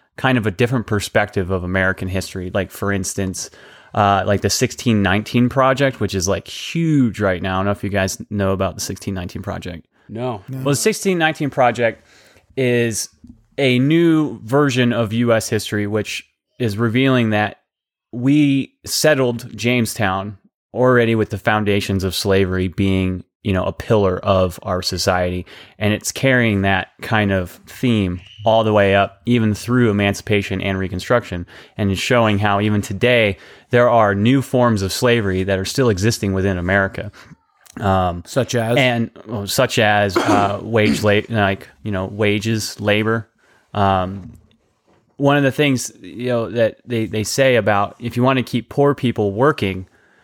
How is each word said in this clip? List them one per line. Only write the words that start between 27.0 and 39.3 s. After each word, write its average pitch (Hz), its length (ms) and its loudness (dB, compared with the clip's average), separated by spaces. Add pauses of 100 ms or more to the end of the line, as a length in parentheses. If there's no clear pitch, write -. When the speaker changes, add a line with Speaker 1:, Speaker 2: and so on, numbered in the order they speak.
Speaker 1:
kind 104 300 0
of 92 200 -2 (140)
theme 101 540 -2 (260)
all 113 200 4
the 110 80 2
way 101 200 4
up, 98 320 0
even 113 280 2
through 120 360 2
emancipation 101 720 0
and 95 160 -4
Reconstruction, 95 720 -4 (300)
and 101 140 0
is 92 80 -2
showing 110 400 2
how 101 200 2
even 104 220 0
today 107 560 0 (320)
there 123 200 4
are 107 240 4
new 117 280 2
forms 120 400 2
of 95 100 -2
slavery 101 520 0
that 95 160 0
are 95 60 -4
still 131 240 0
existing 101 440 0
within 95 240 0
America. 95 520 -2 (720)
Um, 92 460 0
Speaker 2:
Such - 300 -4
as? 117 220 0
Speaker 1:
And, 120 340 0 (160)
well, 104 200 -6